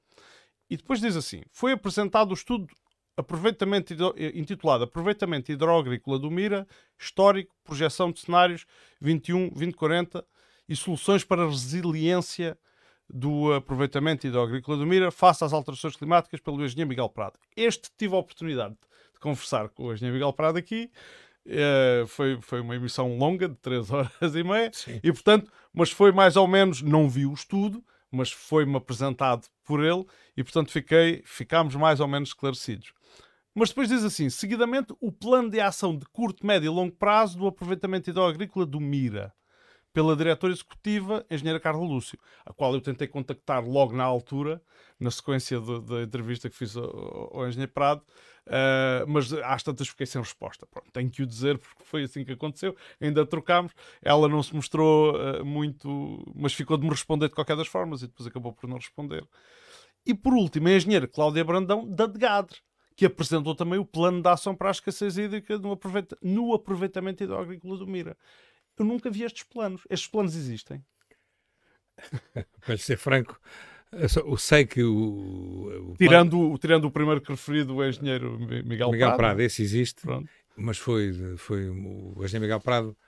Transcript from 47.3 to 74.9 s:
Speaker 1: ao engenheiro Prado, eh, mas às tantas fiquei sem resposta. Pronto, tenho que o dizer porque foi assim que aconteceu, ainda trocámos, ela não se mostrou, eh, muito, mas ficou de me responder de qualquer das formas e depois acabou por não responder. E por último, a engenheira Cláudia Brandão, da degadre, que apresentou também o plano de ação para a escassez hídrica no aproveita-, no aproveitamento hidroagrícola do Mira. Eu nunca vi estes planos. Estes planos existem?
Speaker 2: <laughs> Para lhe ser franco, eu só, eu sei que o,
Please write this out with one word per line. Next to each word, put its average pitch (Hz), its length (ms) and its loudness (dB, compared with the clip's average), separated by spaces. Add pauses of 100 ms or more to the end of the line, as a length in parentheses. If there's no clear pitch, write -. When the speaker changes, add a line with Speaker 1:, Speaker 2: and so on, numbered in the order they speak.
Speaker 1:
ao 127 100 -4
engenheiro 127 240 -6
Prado, 143 320 0 (420)
eh, 131 640 2
mas 147 260 0
às 131 280 -4
tantas 139 260 -6
fiquei - 180 -8
sem 123 160 -8
resposta. - 440 -12
Pronto, - 260 -20
tenho 127 180 -2
que 139 120 -6
o 131 60 -2
dizer 123 300 -2
porque - 260 -18
foi 151 200 -6
assim 135 200 -8
que 127 80 -10
aconteceu, 156 440 -8 (240)
ainda 151 260 2
trocámos, 175 460 0 (300)
ela 151 260 4
não 151 140 2
se 147 140 -6
mostrou, 156 640 4
eh, 135 240 -4
muito, 143 800 -6 (120)
mas 143 180 -2
ficou 156 240 -2
de 139 60 -2
me 160 60 0
responder 151 400 0
de - 60 -10
qualquer 151 200 -2
das 156 120 -4
formas 165 340 -6
e 127 60 -12
depois 123 200 -16
acabou 120 260 -10
por - 140 -16
não 127 100 -8
responder. 151 460 -10 (800)
E 240 80 0
por 254 200 2
último, 165 340 2
a 185 40 6
engenheira 180 360 4
Cláudia 151 360 0
Brandão, 190 440 0
da 202 180 0
degadre, 208 520 -2 (380)
que 190 100 2
apresentou 156 500 0
também 175 240 -2
o 202 60 -4
plano 175 360 0
de 170 60 4
ação 180 280 2
para 190 140 -2
a - 20 0
escassez 196 460 -4
hídrica 208 400 -4
no 202 140 -8
aproveita-, 190 500 -8
no 226 320 0
aproveitamento 190 680 -4
hidroagrícola 185 540 -8
do 190 100 -12
Mira. 170 300 -8 (600)
Eu 214 80 0
nunca 240 260 -2
vi 208 120 -6
estes 226 200 -10
planos. 202 460 -8
Estes 175 200 -6
planos 190 260 -2
existem? 135 480 -8 (1160)
Speaker 2:
<laughs> - 640 -14
Para 120 120 -4
lhe 104 60 -4
ser 113 180 -4
franco, 131 420 0 (520)
eu 170 160 -2
só, - 140 4
eu 135 160 -4
sei 147 280 6
que 120 180 0
o, 95 1080 -4